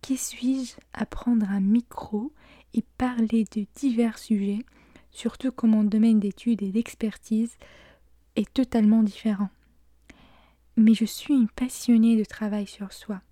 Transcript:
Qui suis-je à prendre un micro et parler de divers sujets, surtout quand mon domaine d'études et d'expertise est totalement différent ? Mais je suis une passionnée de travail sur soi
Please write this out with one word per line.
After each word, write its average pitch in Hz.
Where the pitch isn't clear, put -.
Qui 262
suis-je 262
à -
prendre 220
un 196
micro 214
et 233
parler 226
de 208
divers 233
sujets, 202
surtout -
quand -
mon 214
domaine 214
d'études 202
et 196
d'expertise 220
est 202
totalement 226
différent ? 202
Mais 226
je 220
suis -
une 240
passionnée 226
de 214
travail 208
sur -
soi 196